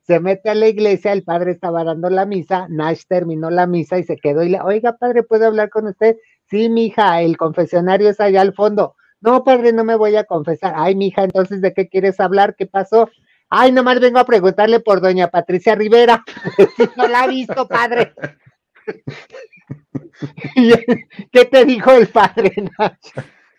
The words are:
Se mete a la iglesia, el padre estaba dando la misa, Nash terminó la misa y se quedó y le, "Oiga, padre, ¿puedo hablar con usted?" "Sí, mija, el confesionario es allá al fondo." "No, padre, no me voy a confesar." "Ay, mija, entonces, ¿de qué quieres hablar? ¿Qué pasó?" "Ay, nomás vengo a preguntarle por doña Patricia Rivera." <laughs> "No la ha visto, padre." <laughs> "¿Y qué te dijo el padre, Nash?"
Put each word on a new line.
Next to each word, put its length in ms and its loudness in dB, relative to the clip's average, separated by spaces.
Se 160 0
mete 300 -4
a 60 0
la 120 2
iglesia, 460 0
el 100 -4
padre 280 -4
estaba 320 -6
dando 260 -4
la 160 0
misa, 440 -6
Nash 380 -6
terminó 420 -6
la 180 0
misa 300 -4
y 60 -4
se 140 -8
quedó 260 -2
y 60 -2
le, 120 0
"Oiga, 360 -2
padre, 260 -2
¿puedo 240 0
hablar 220 -2
con 180 -6
usted?" 300 0
"Sí, 200 0
mija, 520 0
el 160 -2
confesionario 720 0
es 100 -2
allá 220 2
al 120 0
fondo." 420 -2
"No, 240 2
padre, 260 2
no 140 0
me 100 0
voy 220 2
a 80 -2
confesar." 500 -6
"Ay, 200 0
mija, 280 -2
entonces, 380 -2
¿de 120 -2
qué 140 -4
quieres 320 -2
hablar? 380 0
¿Qué 100 -6
pasó?" 420 0
"Ay, 220 4
nomás 300 2
vengo 180 2
a 60 4
preguntarle 560 2
por 200 0
doña 280 0
Patricia 460 -2
Rivera." 460 4
<laughs> 520 0
"No 120 0
la 160 0
ha 40 0
visto, 420 -6
padre." 440 -2
<laughs> 340 -12
"¿Y 180 4
qué 140 6
te 200 4
dijo 260 2
el 160 6
padre, 460 0
Nash?" 460 -8